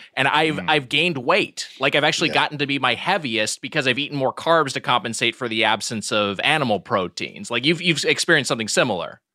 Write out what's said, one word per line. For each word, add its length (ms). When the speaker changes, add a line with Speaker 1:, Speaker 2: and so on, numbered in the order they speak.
Speaker 1:
And 120
I've, 300
Speaker 2:
Mm. 120
Speaker 1:
I've 200
gained 300
weight. 500
Like, 160
I've 100
actually 260
Speaker 3:
Yeah. 40
Speaker 1:
gotten 240
to 80
be 140
my 140
heaviest 680
because 240
I've 120
eaten 180
more 180
carbs 380
to 80
compensate 560
for 120
the 160
absence 460
of 320
animal 380
proteins. 680
Like, 140
you've, 160
you've 260
experienced 420
something 200
similar. 520